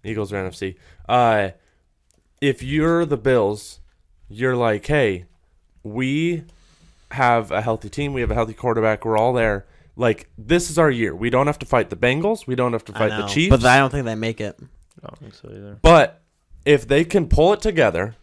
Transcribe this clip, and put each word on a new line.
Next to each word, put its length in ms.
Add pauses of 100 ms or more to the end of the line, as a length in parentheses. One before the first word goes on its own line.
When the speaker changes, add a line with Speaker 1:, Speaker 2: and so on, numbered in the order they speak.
Speaker 1:
Eagles 300
are 40
N 100
F 80
C. 200 (320)
Uh, 420 (920)
if 200
you're 440
the 120
Bills, 600 (480)
you're 280
like, 300
"Hey, 400 (560)
we 640 (680)
have 400
a 100
healthy 280
team. 220
We 100
have 100
a 20
healthy 200
quarterback. 520
We're 120
all 160
there. 320 (300)
Like, 420
this 320
is 100
our 120
year. 240
We 140
don't 180
have 120
to 60
fight 240
the 60
Bengals. 520
We 80
don't 180
have 120
to 100
Speaker 2:
I 40
Speaker 1:
fight 120
the 80
Speaker 2:
know, 80
Speaker 1:
Chiefs." 220
Speaker 2:
but 140
I 140
don't 140
think 140
they 100
make 260
it. 160 (440)
Speaker 3:
I 60
don't 120
think 160
so 140
either. 320
Speaker 1:
But 400 (440)
if 220
they 160
can 240
pull 260
it 80
together 600